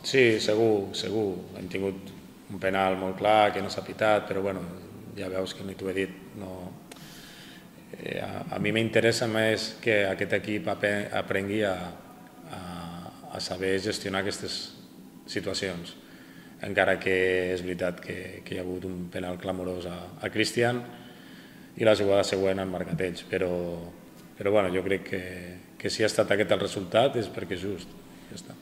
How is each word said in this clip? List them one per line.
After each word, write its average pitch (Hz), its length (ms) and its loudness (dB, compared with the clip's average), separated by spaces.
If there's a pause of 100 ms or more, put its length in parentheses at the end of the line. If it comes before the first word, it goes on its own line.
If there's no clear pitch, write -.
Sí, 117 380 6
segur, 107 560 4
segur. 101 400 -2 (220)
Hem 95 100 -8
tingut 95 400 -4 (420)
un 95 100 -8
penal 95 360 2
molt 95 220 -4
clar 104 340 8
que 95 80 -4
no 98 100 -4
s'ha 95 140 -6
pitat, 104 440 2
però 95 140 -2
bueno, 95 200 -2 (540)
ja 95 120 -6
veus 95 260 -2
que 98 120 -10
ni 95 100 -8
t'ho 95 140 -4
he 92 60 -2
dit. 95 180 -2 (260)
No, 92 300 -10 (1300)
eh, - 260 -6
a, 98 220 -8 (100)
a - 20 -2
mi 104 140 2
m'interessa 113 560 4
més 110 460 2 (100)
que 107 240 4
aquest 95 320 0
equip 107 320 -2
ape-, 104 380 0 (100)
aprengui 98 480 -2
a, 95 60 0 (760)
a, - 120 -12 (760)
a 92 80 -6
saber 95 300 0 (100)
gestionar 98 400 -2
aquestes - 320 -4 (720)
situacions. 92 640 -4 (720)
Encara 95 360 4
que 95 140 2 (380)
és 90 120 0
veritat 90 360 -2
que, 92 440 -10
que - 120 -8
hi 92 40 -4
ha 90 40 -6
hagut 92 240 -6
un 90 240 -6
penal 90 280 -4
clamorós 90 480 -4
a, 87 100 -8 (220)
a 104 120 -4
Cristian 117 480 2 (960)
i 113 80 0
la 107 120 8
jugada 98 280 6
següent 95 360 2
han 95 120 -2
marcat 87 320 -2
ells, 87 240 -4
però, 90 240 0 (840)
però 101 200 2
bueno, 95 160 4
jo 92 120 2
crec 95 280 0
que, 92 100 -4 (580)
que 101 120 -2
si 110 120 2
ha 104 60 4
estat 110 220 4
aquest 101 240 4
el 98 80 0
resultat 110 560 2
és 95 120 -4
perquè 92 240 -6
és 87 120 -6
just, 92 280 -8 (320)
ja - 120 -14
està. - 220 -18